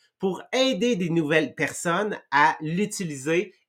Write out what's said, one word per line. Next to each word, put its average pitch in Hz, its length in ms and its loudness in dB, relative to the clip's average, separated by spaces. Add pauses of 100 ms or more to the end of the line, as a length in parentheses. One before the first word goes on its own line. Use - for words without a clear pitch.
(180)
pour 190 240 -2 (100)
aider 240 440 2
des 175 140 -2
nouvelles 160 440 2
personnes 175 640 -2 (140)
à 147 280 6
l'utiliser 165 920 -4 (140)